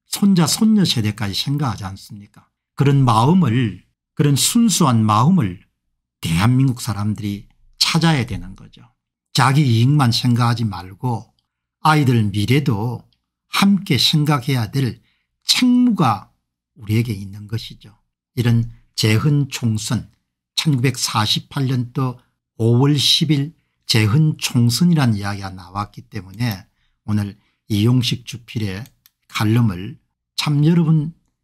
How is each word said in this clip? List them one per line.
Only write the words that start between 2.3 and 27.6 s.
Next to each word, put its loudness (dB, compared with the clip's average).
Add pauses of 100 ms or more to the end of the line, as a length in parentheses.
그런 2
마음을, 2 (300)
그런 2
순수한 2
마음을 2 (560)
대한민국 0
사람들이 -6 (300)
찾아야 0
되는 -12
거죠. -20 (520)
자기 4
이익만 4
생각하지 0
말고 -8 (480)
아이들 2
미래도 -2 (380)
함께 0
생각해야 0
될 -4 (420)
책무가 0 (420)
우리에게 -2
있는 -12
것이죠. -12 (400)
이런 0 (240)
재헌 0
총선, -4 (460)
천구백사십팔 -2
년도 -4 (380)
오월 2
십 0
일 -2 (320)
재헌 2
총선이라는 2
이야기가 -8
나왔기 -12
때문에 -10 (380)
오늘 -4 (320)